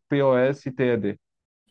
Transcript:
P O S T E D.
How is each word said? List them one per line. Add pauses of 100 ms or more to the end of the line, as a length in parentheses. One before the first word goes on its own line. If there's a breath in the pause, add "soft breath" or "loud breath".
P
O
S
T
E
D. (520)